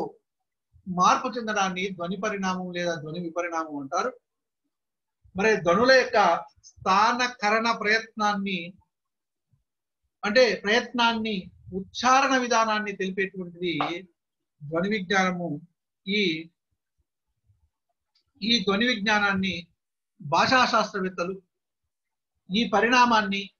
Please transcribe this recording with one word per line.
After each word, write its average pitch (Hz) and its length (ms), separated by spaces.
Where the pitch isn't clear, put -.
మార్పు 247 360
చెందడాన్ని 196 500
ధ్వని 175 280
పరిణామం 190 520
లేదా 175 240
ధ్వని 156 240
విపరిణామం 165 580
అంటారు. 185 280
మరి 214 140
ధ్వనుల 214 260
యొక్క 240 160
స్థానకరణ 208 1000
ప్రయత్నాన్ని, 208 760
అంటే 226 160
ప్రయత్నాన్ని, 226 720
ఉచ్చారణ 262 560
విధానాన్ని 220 560
తెలిపేటువంటిది 185 720
ధ్వని 175 240
విజ్ఞానము. 185 540
ఈ, 214 40
ఈ - 20
ధ్వని 202 260
విజ్ఞానాన్ని 202 640
భాషా 226 280
శాస్త్రవేత్తలు 190 640
ఈ 240 40
పరిణామాన్ని, 220 680